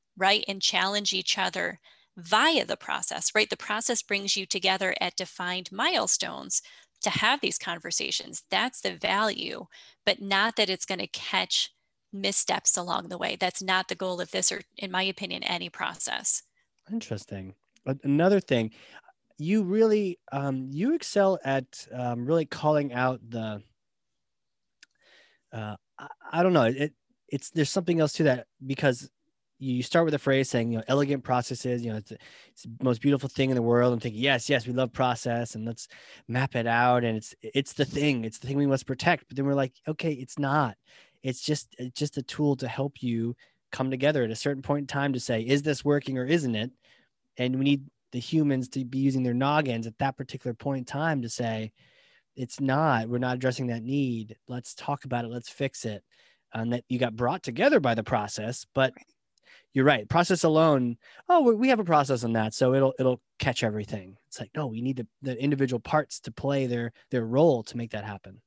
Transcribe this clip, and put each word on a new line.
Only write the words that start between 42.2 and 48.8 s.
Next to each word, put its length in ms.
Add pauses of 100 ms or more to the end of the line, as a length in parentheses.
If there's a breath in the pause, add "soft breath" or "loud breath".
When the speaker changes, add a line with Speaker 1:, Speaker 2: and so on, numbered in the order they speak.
Speaker 2:
tool 340
to 100
help 340
you 340 (360 soft breath)
come 180
together 340
at 80
a 40
certain 260
point 220
in 40
time 260
to 60
say, 260
'Is 180
this 220
working 320
or 80
isn't 300
it?'" 160 (640 soft breath)
And 200
we 80
need 200 (260)
the 80
humans 500
to 160